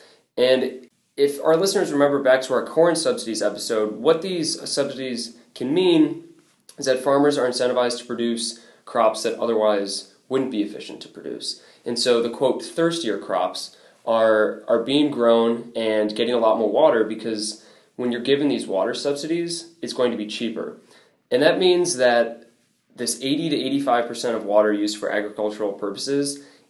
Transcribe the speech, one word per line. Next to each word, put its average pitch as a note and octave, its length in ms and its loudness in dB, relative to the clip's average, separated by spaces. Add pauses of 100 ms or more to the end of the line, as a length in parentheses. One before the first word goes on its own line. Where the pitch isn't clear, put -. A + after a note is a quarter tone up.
(360)
And B2+ 540 0 (260)
if C#3+ 280 2
our D#3+ 120 4
listeners F#3+ 360 0
remember C#3+ 320 2
back C3 180 4
to C3+ 120 -4
our A#2 120 0
corn E3 300 2
subsidies A2+ 480 -2
episode, G#2+ 540 -2
what D#3+ 260 2
these F3 440 -4
subsidies A#2+ 680 -6 (160)
can B2+ 180 -4
mean E3 520 4 (560)
is C#3 80 -6
that B2+ 160 0
farmers C#3+ 340 4
are B2 100 2
incentivized B2 520 0
to - 60 -16
produce A#2 540 -4 (260)
crops A2 360 2
that A2+ 160 -2
otherwise G#2+ 800 0 (140)
wouldn't C3 200 0
be G#2 140 -2
efficient - 380 -10
to - 80 -20
produce. - 520 -10 (240)
And A#2 140 -4
so A#2 240 2
the, A#2 80 -2
quote, B2+ 320 -2
"thirstier E3 560 -2
crops" - 580 -4 (260)
are, A2 640 2
are A#2 140 2
being C#3+ 300 2
grown A#2 640 2
and G#2+ 400 0
getting A#2+ 180 0
a A#2 60 2
lot A2 180 4
more G#2 140 0
water B2 320 4
because A2 600 -6 (340)
when A#2+ 160 -2
you're A#2 80 -6
given C#3+ 260 2
these A#2+ 180 -2
water F#2+ 280 -2
subsidies, D#3+ 880 -4
it's A#2 100 -8
going B2 180 0
to G#2+ 80 -4
be G#2 80 -6
cheaper. - 520 -8 (520)
And B2+ 140 2
that E3+ 160 4
means F3+ 380 2
that A#2+ 520 2 (460)
this A#2 260 -6
eighty D3+ 280 -2
to C#3+ 80 0
eighty-five B2+ 500 0
percent A#2 300 -4
of G2+ 80 -6
water G#2 260 4
used G#2 260 -2
for - 140 -4
agricultural G#2 640 -4
purposes, C#3 640 -4 (300)